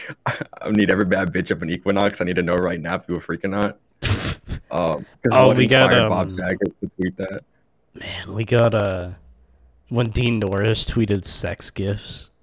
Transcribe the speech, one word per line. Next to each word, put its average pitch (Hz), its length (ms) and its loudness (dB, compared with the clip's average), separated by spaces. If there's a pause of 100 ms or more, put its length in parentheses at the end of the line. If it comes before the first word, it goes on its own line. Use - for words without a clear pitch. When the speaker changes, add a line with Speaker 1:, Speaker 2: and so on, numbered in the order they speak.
Speaker 1:
<laughs> - 260 -12
I - 440 -8
need 104 200 4
every 95 140 4
bad 95 300 0
bitch 92 180 -2
up - 100 -4
in 82 60 -6
Equinox. 98 540 0
I - 20 0
need 90 120 -2
to 90 60 0
know 85 120 0
right 90 260 -2
now 85 140 -6
if 92 120 -6
you 90 80 -4
were 80 60 -4
freaking 85 240 -8
or 98 40 -2
not." 101 300 -2 (240)
Speaker 2:
<laughs> - 340 -2 (360)
Speaker 1:
Um, 82 320 -2 (180)
'cause 120 100 2
Speaker 2:
Oh, 131 160 8
Speaker 1:
what 131 80 6
Speaker 2:
we 123 100 6
got, 135 260 6
Speaker 1:
inspired 117 160 4
Bob 92 180 0
Speaker 2:
um, - 20 -8
Speaker 1:
Saget 92 520 -4
to - 160 -8
tweet 92 200 -4
that? 95 260 -10 (520)
Speaker 2:
Man, - 400 -12
we 110 100 -4
got, 117 280 4
uh, 95 380 -2 (800)
when 117 220 0
Dean 120 280 0
Norris 104 500 0
tweeted 101 360 0
sex - 480 -6
gifs. - 580 -6 (120)